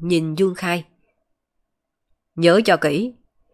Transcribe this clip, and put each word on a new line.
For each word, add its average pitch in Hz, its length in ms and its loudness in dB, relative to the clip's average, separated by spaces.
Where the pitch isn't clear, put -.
nhìn 160 340 -2
Dương 185 200 0
Khai. 175 300 -6
"Nhớ 170 300 4
cho 185 120 4
kỹ, 170 360 -4